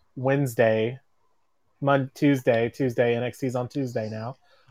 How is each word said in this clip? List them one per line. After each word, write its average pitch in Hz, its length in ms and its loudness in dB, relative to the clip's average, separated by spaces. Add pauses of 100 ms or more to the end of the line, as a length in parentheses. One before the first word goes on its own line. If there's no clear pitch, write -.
(160)
Wednesday, 123 840 0 (800)
Mon-, 135 340 2
Tuesday, 127 560 2
Tuesday, 120 440 0
N 117 80 -2
X 120 160 -8
T's 127 160 -4
on 123 140 -4
Tuesday 120 420 -6
now, 110 260 -10 (340)